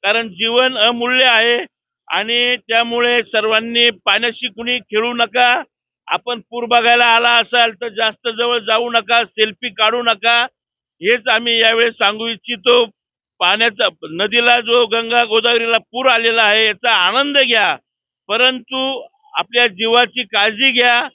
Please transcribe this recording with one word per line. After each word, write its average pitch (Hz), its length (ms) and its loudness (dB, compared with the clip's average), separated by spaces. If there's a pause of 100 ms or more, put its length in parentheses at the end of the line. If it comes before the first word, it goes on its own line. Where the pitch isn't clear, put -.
कारण 226 260 0
जीवन 233 480 0
अमूल्य 240 480 0
आहे 240 400 2 (420)
आणि 240 500 -2
त्यामुळे 233 680 0
सर्वांनी 226 640 0
पाण्याशी 226 580 -2
कुणी 233 320 -6
खेळू 226 340 -4
नका. 240 500 0 (440)
आपण 226 320 -6 (100)
पूर 240 160 -8
बघायला 240 400 2
आला 233 260 2
असाल 233 400 2
तर 226 160 -10
जास्त 220 400 -4
जवळ 240 320 -2
जाऊ 226 320 0
नका, 233 340 0
सेल्फी 220 440 -4
काढू 220 340 0
नका. 233 400 0 (580)
हेच 220 260 0
आम्ही 233 340 0
यावेळेस 226 360 2
सांगू 214 300 -2
इच्छितो. 233 580 0 (540)
पाण्याचा, 208 480 0 (160)
नदीला 214 560 0
जो 233 260 0
गंगा 233 380 -2
गोदावरीला 226 540 0
पूर 233 280 -4
आलेला 226 380 2
आहे 214 220 2
याचा 214 260 -2
आनंद 233 460 0
घ्या, 220 400 2 (500)
परंतु 254 800 -4 (260)
आपल्या 240 340 -2
जीवाची 226 560 -2
काळजी 214 480 0
घ्या. 240 440 0